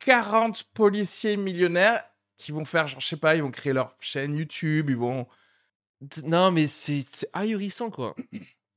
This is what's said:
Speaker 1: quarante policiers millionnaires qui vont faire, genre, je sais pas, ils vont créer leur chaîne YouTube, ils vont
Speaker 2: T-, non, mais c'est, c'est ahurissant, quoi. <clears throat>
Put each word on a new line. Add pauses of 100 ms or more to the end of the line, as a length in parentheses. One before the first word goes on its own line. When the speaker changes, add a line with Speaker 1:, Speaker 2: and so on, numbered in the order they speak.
Speaker 1:
quarante
policiers
millionnaires (320)
qui
vont
faire,
genre,
je
sais
pas,
ils
vont
créer
leur
chaîne
YouTube,
ils
vont (840)
Speaker 2:
T-,
non,
mais
c'est,
c'est
ahurissant,
quoi.
<clears throat> (520)